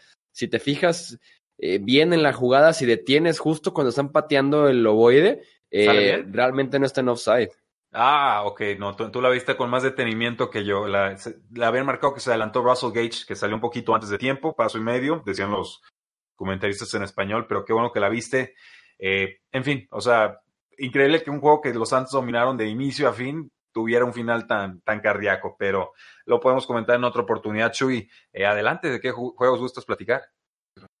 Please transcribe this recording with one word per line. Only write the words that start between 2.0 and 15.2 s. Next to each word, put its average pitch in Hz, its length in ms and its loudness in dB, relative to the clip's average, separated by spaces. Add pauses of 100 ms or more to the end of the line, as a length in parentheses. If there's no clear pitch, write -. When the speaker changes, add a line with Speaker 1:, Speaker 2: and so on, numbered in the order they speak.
Speaker 1:
en 165 100 4
la 135 120 2
jugada, 131 400 6
si 135 100 -4
detienes 139 540 2
justo 160 340 -2
cuando 147 160 2
están 139 240 -2
pateando 143 560 2
el 120 180 4
ovoide, 120 560 6 (300)
Speaker 2:
¿Sale 104 260 6
Speaker 1:
eh, 98 180 4
Speaker 2:
bien? 95 160 -10
Speaker 1:
realmente 131 460 0
no 135 80 2
está 131 140 -2
en 127 80 0
offside. 117 420 0 (420)
Speaker 2:
Ah, 127 520 2
ok, 101 160 -6 (180)
no, 101 160 -8
tú, 113 160 -8
tú 123 100 -4
la 127 100 4
viste 127 260 0
con 123 120 -2
más 127 140 0
detenimiento 120 640 -2
que 104 160 -6
yo. 101 220 -2
La, 98 300 0
se, 113 220 -16 (160)
la 117 140 0
habían 131 180 0
marcado 135 280 -2
que 127 60 -14
se 127 100 -6
adelantó 110 320 -2
Russell 123 300 0
Gage, 117 340 -4
que 104 80 -10
salió 107 220 -4
un 110 40 -8
poquito 117 340 -4
antes 107 160 -4
de 101 80 -4
tiempo, 135 360 -4
paso 135 240 -2
y 110 40 -6
medio, 127 440 -2